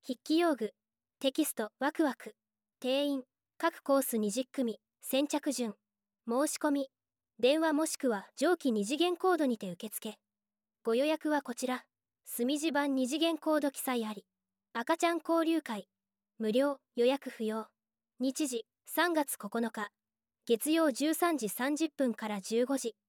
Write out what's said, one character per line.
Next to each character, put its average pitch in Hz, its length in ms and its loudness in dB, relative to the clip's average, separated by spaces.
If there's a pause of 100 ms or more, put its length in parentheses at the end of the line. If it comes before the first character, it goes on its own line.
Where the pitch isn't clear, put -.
筆 - 220 -8
記 311 140 0
用 339 180 4
具、 214 180 -6 (460)
テ 269 120 0
キ 311 140 0
ス - 80 -6
ト、 214 160 -6 (100)
ワ 285 120 0
ク 330 120 0
ワ 262 120 2
ク。 - 200 -18 (440)
定 269 260 0
員、 277 180 -2 (340)
各 330 240 -2
コ 269 160 4
ー 269 40 4
ス 240 160 -2
二 208 140 0
十 247 200 -2
組、 233 280 -4 (220)
先 277 260 0
着 294 240 -2
順。 240 240 -4 (520)
申 262 200 0
し - 100 -4
込 302 140 0
み、 277 180 -2 (500)
電 269 200 4
話 320 140 2
も 311 120 2
し - 120 -6
く 262 120 0
は 196 180 -2 (100)
上 339 180 4
記 269 160 0
二 208 140 0
次 269 120 -2
元 349 200 2
コ 370 160 4
ー 339 40 2
ド 302 80 2
に 240 120 0
て 190 140 -10
受 208 180 -12
付。 - 280 -12 (680)
ご 226 120 2
予 269 100 4
約 311 240 0
は 294 120 2
こ 240 120 -8
ち 247 140 -4
ら。 254 180 -4 (400)
墨 262 320 -2
字 302 140 0
盤 285 240 2
二 262 120 2
次 285 120 -2
元 330 180 2
コ 311 180 0
ー 302 40 4
ド 277 120 0
記 - 100 -12
載 240 240 -2
あ 214 80 -8
り。 202 120 -14 (480)
赤 277 240 -2
ち 349 80 0
ゃ 339 80 2
ん 330 60 -2
交 330 260 2
流 330 160 0
会。 208 260 -10 (500)
無 220 140 -2
料、 277 260 2 (180)
予 240 100 2
約 269 240 2
不 - 140 -8
要。 220 240 -4 (520)
日 269 280 0
時、 240 180 -6 (200)
三 339 280 0
月 302 240 0
九 202 120 -12
日。 226 400 -4 (560)
月 233 260 2
曜 320 200 4
十 294 220 0
三 339 240 2
時 220 120 -2
三 285 260 -2
十 311 140 -2
分 254 240 0
か 220 140 -6
ら 208 140 -4
十 233 240 0
五 269 120 0
時。 233 180 -6 (140)